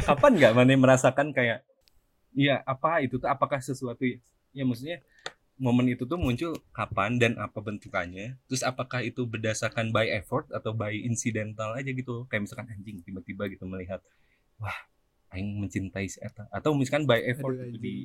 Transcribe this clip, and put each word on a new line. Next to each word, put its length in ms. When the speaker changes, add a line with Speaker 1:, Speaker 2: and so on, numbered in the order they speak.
Speaker 1:
kapan 300
gak 180
Maneh 220
merasakan 540
kayak, 360
iya, 320
apa 380
itu 160
tuh, 100
apakah 320
sesuatu, 480
ya 140
maksudnya 400
momen 320
itu 160
tuh 120
muncul 380
kapan 480
dan 160
apa 240
bentukannya? 880
Terus 160
apakah 400
itu 220
berdasarkan 680
by 220
effort 360
atau 220
by 240
incidental 800
aja 160
gitu? 360
Kayak 180
misalkan 260
anjing 320
tiba-tiba 460
gitu 160
melihat, 340
wah, 220
aing 260
mencintai 480
si 160
eta. 240
Atau 240
misalkan 320
by 220
effort 300
Speaker 2:
Aduh, 120
Speaker 1:
gitu, 80
Speaker 2:
anjing. 80
Speaker 1:
di 100